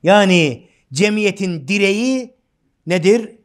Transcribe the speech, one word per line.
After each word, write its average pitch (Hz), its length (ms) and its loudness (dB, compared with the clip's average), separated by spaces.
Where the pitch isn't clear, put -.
Yani 175 640 2
cemiyetin 190 720 -2
direği 214 640 -2
nedir? 190 440 0